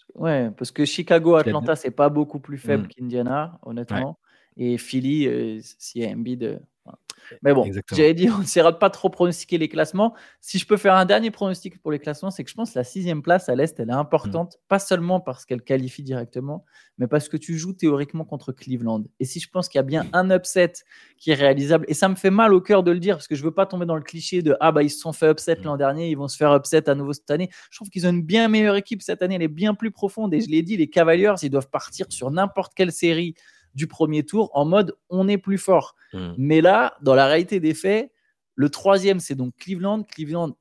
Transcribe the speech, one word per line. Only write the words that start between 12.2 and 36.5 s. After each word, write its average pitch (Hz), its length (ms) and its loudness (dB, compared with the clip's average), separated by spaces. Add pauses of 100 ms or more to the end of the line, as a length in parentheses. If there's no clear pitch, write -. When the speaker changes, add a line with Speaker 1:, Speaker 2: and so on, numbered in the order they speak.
Speaker 1:
c'est 160 120 -10
que - 60 -16
je - 60 -20
pense 226 180 -8
que - 60 -2
la - 60 -2
sixième 175 360 -6
place 175 280 2
à 123 60 0
l'Est, 151 240 -2
elle 113 100 -6
est 120 40 -4
Speaker 2:
Mm. 127 60 -2
Speaker 1:
importante, 151 580 -4 (100)
pas 196 120 2
seulement 180 400 -2
parce 135 260 -10
qu'elle 123 160 -6
qualifie 135 420 -4
directement, 131 600 -10 (340)
mais 123 80 -2
parce 147 240 0
que - 80 -6
tu 165 200 -8
joues 180 160 -8
théoriquement 151 520 -2
contre 139 280 -10
Cleveland. 117 500 -6 (160)
Et - 60 -4
si - 140 -8
je - 100 -12
pense 180 200 -4
qu'il - 80 -4
y 135 40 6
a - 20 0
bien 143 300 -4
un 185 180 2
upset 180 420 2 (460)
qui - 120 -2
est 147 40 4
réalisable, 139 540 4
et 160 40 -4
ça 190 160 2
me 190 60 -2
fait 196 160 2
mal 214 220 6
au 185 80 6
cœur 196 200 4
de 175 100 2
le 175 80 0
dire, 180 180 0
parce - 100 -18
que 151 80 -4
je 139 80 -6
veux 156 100 -2
pas 190 140 2
tomber 180 180 -6
dans 165 120 -4
le 151 40 -8
cliché 165 400 -6
de, « 151 200 2
Ah 156 100 4
bah, 151 100 2
ils 147 80 2
se - 100 -8
sont 160 140 -8
fait 156 160 4
upset 160 300 0
Speaker 2:
Mm. 190 60 -12
Speaker 1:
l'an 147 120 -4
dernier, 147 320 -2
ils 156 80 -2
vont 139 120 -8
se - 80 -10
faire 147 180 6
upset 151 340 2
à 139 60 2
nouveau 143 180 -4
cette - 160 -12
année. » 170 200 -2 (220)
Je - 60 -20
trouve 208 120 -18
qu'ils 180 180 -4
ont 180 40 4
une 175 120 0
bien 220 240 2
meilleure 214 300 4
équipe 202 260 -8
cette - 180 -8
année, 185 140 -2
elle 175 80 -2
est 160 60 0
bien 196 260 -2
plus 220 160 -6
profonde. 202 420 -4
Et 151 80 2
je 131 80 -6
l'ai 160 140 2
dit, 196 140 -4
les 156 120 0
Cavaliers, 175 540 4
ils 143 80 -4
doivent 135 180 -2
partir - 400 -8
sur 131 220 -8
n'importe 190 420 -4
quelle 180 200 0
série 165 420 -2 (400)
du 147 100 -4
premier 156 400 -4
tour 202 300 -2
en 143 100 2
mode, « 185 320 0 (140)
On 185 160 0
est 202 100 0
plus 196 220 -4
fort. » 180 340 0 (200)
Speaker 2:
Mm. 90 240 -10
Speaker 1:
Mais 151 240 4